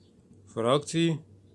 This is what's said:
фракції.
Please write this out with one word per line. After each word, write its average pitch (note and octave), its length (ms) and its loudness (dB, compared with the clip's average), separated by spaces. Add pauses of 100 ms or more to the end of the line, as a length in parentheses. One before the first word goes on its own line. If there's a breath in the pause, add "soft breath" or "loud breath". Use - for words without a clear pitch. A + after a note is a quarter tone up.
(480)
фракції. D3 720 0 (360)